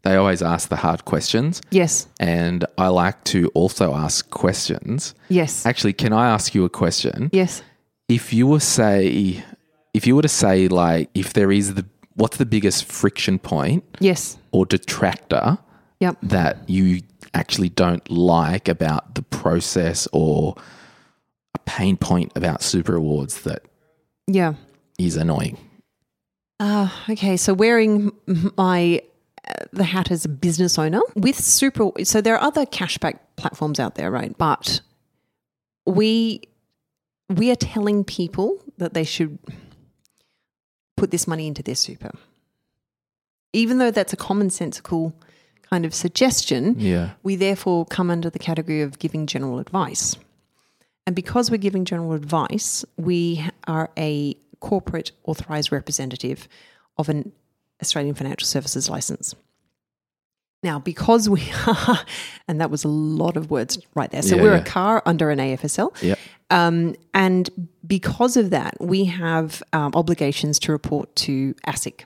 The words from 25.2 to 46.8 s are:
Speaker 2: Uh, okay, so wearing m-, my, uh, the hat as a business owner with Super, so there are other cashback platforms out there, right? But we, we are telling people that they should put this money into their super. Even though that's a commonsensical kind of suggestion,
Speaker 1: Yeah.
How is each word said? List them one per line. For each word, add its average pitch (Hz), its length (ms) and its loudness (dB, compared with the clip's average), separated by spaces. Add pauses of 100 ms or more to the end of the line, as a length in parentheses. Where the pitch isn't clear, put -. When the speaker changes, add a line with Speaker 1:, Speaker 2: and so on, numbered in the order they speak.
Speaker 2:
Uh, 208 300 2 (220)
okay, 196 260 0
so 190 160 2
wearing 214 600 4 (140)
m-, 185 300 0
my, 175 460 4 (440)
uh, 50 180 -10 (100)
the 190 100 2
hat 180 260 -2
as 170 140 -2
a 156 60 -4
business 170 480 0
owner 160 240 2 (140)
with 214 220 2
Super, 233 520 2 (120)
so 214 200 2
there 226 120 4
are - 80 2
other 294 220 2
cashback - 540 -4 (180)
platforms 151 420 -4
out 120 180 -4
there, 85 140 -4
right? - 280 -6
But - 420 -2 (1040)
we, 220 560 2 (880)
we 208 220 2
are 240 60 4
telling 208 480 0
people 190 520 -2 (220)
that 175 160 -6
they 160 100 0
should 151 340 -4 (1600)
put 190 140 0
this - 160 -2
money 160 200 -4
into 143 160 -8
their - 120 -6
super. - 360 -6 (1400)
Even 226 260 2
though 247 120 4
that's 208 220 -2
a 190 40 -6
commonsensical 180 960 -4 (580)
kind 175 140 0
of 160 100 -6
suggestion, 180 840 0
Speaker 1:
Yeah. 90 320 0 (120)